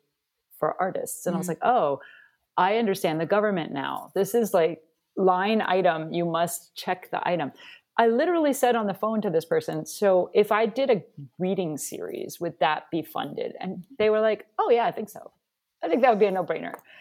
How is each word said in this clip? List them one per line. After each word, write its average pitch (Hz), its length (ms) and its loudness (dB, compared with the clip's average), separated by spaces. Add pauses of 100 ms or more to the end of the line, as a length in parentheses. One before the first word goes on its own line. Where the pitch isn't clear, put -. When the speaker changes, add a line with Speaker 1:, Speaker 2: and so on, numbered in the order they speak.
(580)
Speaker 1:
for - 240 -2
artists." - 440 -6
And 180 100 -2
I - 20 -2
was 185 80 -6
Speaker 2:
Mm. 180 60 -8
Speaker 1:
like, 160 100 -8
"Oh, 175 400 2 (560)
I 196 200 2
understand 190 440 0
the 165 40 -2
government 202 460 0
now. 139 440 -8
This 196 200 0
is, 233 180 0
like, 165 300 2 (320)
line 190 460 2
item. 165 500 0
You 170 140 0
must 170 500 -4
check - 360 -8
the - 160 -4
item." 160 240 -2 (460)
I 233 100 6
literally 302 460 2
said 247 220 2
on 220 120 -2
the 196 80 -2
phone 220 260 -2
to 208 80 -2
this 165 160 0
person, 156 400 -2
"So 185 480 2
if 208 180 4
I 220 140 2
did 254 240 -2
a 208 140 2 (340)
reading 180 400 -2
series, - 640 -10
would 170 200 -6
that 156 300 0
be 165 140 -4
funded?" - 560 -8
And 185 260 -10 (140)
they 214 100 4
were 214 120 2
like, 214 260 0 (100)
"Oh - 140 0
yeah, 233 140 4
I 220 60 0
think 220 180 -8
so. - 220 -18 (520)
I 339 60 -4
think 311 120 4
that 262 80 8
would 214 100 4
be 208 60 8
a 196 60 4
no-brainer." 170 420 -4 (280)